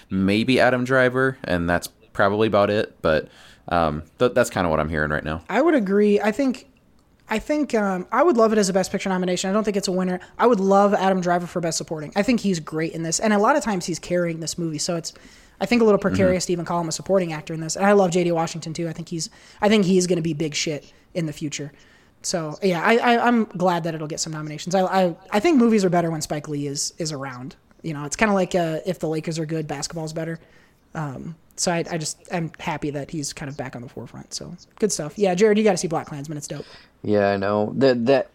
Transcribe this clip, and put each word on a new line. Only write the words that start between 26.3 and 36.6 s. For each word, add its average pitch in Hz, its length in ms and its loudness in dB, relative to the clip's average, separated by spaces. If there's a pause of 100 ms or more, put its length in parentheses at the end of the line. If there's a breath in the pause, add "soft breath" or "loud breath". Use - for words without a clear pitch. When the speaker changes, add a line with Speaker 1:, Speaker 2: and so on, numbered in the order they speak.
Speaker 2:
Lee 147 180 -4
is, 143 320 -6
is 156 140 -6
around. 135 460 -10 (240)
You 160 120 -6
know, 147 120 -8
it's - 100 -4
kinda 214 180 2
like, 185 220 2
uh, 160 300 0
if 175 140 -4
the 160 100 -2
Lakers 160 280 -4
are 165 80 -4
good, 156 220 -4
basketball's 156 460 -8
better. 165 260 -8 (560 soft breath)
Um, 151 400 -8 (220)
so 180 160 0
I, 170 180 -2
I 175 60 -4
just, 156 200 -6 (140)
I'm 165 280 -4
happy 151 320 -6
that 139 200 -8
he's 151 220 -6
kind 147 160 -10
of 147 80 -12
back 131 180 -10
on 120 60 -12
the - 80 -14
forefront. - 440 -16
So 165 220 -12 (240)
good 202 140 0
stuff. 147 260 -8
Yeah, 185 160 2
Jared, 208 220 4
you 214 80 2
gotta 196 120 4
see 170 120 -4
BlacKkKlansman. 151 480 -8
It's 147 100 -12
dope. - 180 -12 (380 loud breath)